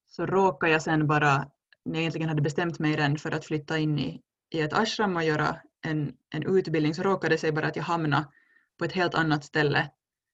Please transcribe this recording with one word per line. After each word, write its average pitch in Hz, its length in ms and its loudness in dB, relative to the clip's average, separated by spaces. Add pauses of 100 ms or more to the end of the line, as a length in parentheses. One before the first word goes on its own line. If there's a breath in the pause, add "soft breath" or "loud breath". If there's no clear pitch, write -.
(100)
så 170 160 -4
råkade 180 460 2
jag 156 100 4
sen 156 240 2
bara, 147 440 2 (340)
när 165 100 -6
jag 160 60 -2
egentligen 160 280 -4
hade 156 140 0
bestämt 165 360 -2
mig 151 180 0
redan 151 220 0
för 160 120 -8
att 156 140 -4
flytta 160 340 -4
in 156 200 0
i, 160 240 -6 (280)
i 165 100 -4
ett 151 120 -2
ashram 208 440 0
och 165 80 0
göra 151 360 0 (260)
en, 156 300 -2 (140)
en 160 260 0
utbildning, 160 380 2
så 180 80 -4
råkade 185 320 2
det 160 40 2
sig 160 140 0
bara 151 140 -2
att 156 100 -6
jag 160 80 -6
hamnade 151 440 0 (500 soft breath)
på 170 60 -2
ett 165 80 -4
helt 175 220 0
annat 156 300 0
ställe, 147 460 0 (440)